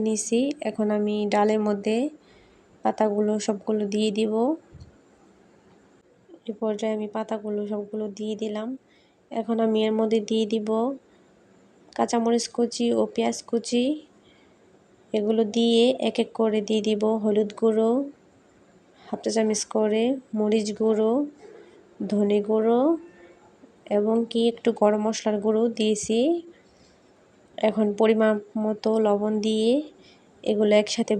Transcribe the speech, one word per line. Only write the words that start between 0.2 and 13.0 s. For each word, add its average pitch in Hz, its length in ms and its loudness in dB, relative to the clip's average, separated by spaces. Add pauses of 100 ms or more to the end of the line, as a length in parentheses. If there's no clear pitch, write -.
এখন 214 300 -4
আমি 208 240 -2 (180)
ডালের 214 340 2
মধ্যে 208 300 -2 (880)
পাতাগুলো 214 540 0
সবগুলো 214 480 -2
দিয়ে 214 240 0
দিব। 214 220 -2 (2000)
এই 226 140 -8
পর্যায়ে 220 360 -2
আমি 214 120 -6
পাতাগুলো 214 600 -6
সবগুলো 208 380 -6 (120)
দিয়ে 214 180 -6
দিলাম। 214 320 -6 (640)
এখন 226 280 -4
আমি 220 240 2
এর 220 160 2
মধ্যে 220 200 2 (100)
দিয়ে 220 240 0
দিব 220 160 -2 (1200)
কাঁচামরিচ 233 540 0
কুচি 240 400 -2 (120)
ও - 20 4 (120)